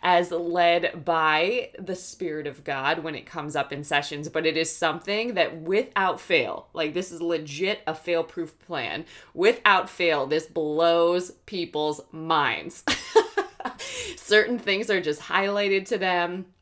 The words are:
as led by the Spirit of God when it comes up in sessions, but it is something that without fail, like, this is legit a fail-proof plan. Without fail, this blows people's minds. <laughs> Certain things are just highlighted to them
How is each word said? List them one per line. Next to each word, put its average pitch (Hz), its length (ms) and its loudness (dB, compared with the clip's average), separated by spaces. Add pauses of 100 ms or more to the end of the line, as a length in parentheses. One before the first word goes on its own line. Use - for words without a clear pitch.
as 175 280 4
led 170 720 2
by 165 720 2
the 185 180 -6
Spirit 156 500 -8
of - 180 -10
God 139 360 -2
when 156 140 -6
it - 120 -12
comes 151 300 -6
up 143 180 -2
in 147 100 -8
sessions, 147 460 -2
but 160 160 0
it 156 100 2
is 160 180 0
something 202 600 -2
that 165 260 0
without 190 580 0
fail, 131 540 0
like, 156 220 -4
this 180 180 -4
is 165 80 -10
legit 170 680 -2
a 160 80 -2
fail-proof 165 680 -4
plan. 131 440 -6 (300)
Without 196 560 4
fail, 151 360 2
this 156 200 -2
blows 170 840 2 (120)
people's 151 560 -4 (100)
minds. 151 760 0 (680)
<laughs> - 640 -10
Certain 214 420 2
things 202 300 -2
are 190 140 2
just 151 180 -2
highlighted 196 680 0
to 214 120 -2
them 180 480 0 (140)